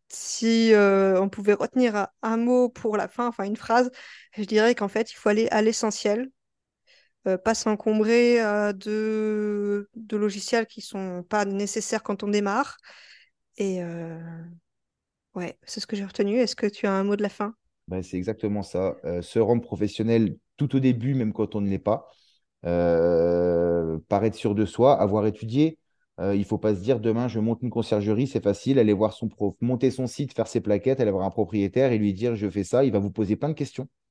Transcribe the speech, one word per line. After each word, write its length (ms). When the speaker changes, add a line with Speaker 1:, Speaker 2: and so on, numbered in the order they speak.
Speaker 1:
si, 680
euh, 460
on 80
pouvait 260
retenir 400
un, 140
un 140
mot 320
pour 280
la 120
fin, 200
enfin 160
une 120
phrase, 340
je 60
dirais 320
qu'en 140
fait, 240
il 20
faut 140
aller 220
à 120
l'essentiel, 680
euh, 120
pas 160
s'encombrer, 880
euh, 300
de, 1200
de 220
logiciels 500
qui 140
sont 480
pas 160
nécessaires 580
quand 200
on 60
démarre. 480
Et, 260
euh, 360
ouais, 300
c'est 160
ce 60
que 80
j'ai 100
retenu. 320
Est-ce 200
que 100
tu 200
as 60
un 120
mot 120
de 60
la 60
fin ? 260
Speaker 2:
Ben, 160
c'est 140
exactement 460
ça. 420
Euh, 160
se 180
rendre 240
professionnel 720
tout 180
au 60
début, 340
même 180
quand 220
on 60
ne 80
l'est 100
pas. 300
Euh, 1300
paraître 280
sûr 180
de 100
soi, 360
avoir 260
étudié. 520
Euh, 140
il 100
faut 140
pas 160
se 60
dire, « 200
Demain, 280
je 100
monte 240
une 80
conciergerie, 560
c'est 160
facile. » 380
Aller 120
voir 200
son 160
prof, 320
monter 320
son 160
site, 240
faire 160
ses 120
plaquettes, 380
aller 140
voir 120
un 60
propriétaire 600
et 60
lui 140
dire, « 240
Je 140
fais 140
ça. » 200
Il 80
va 60
vous 140
poser 240
plein 120
de 60
questions 340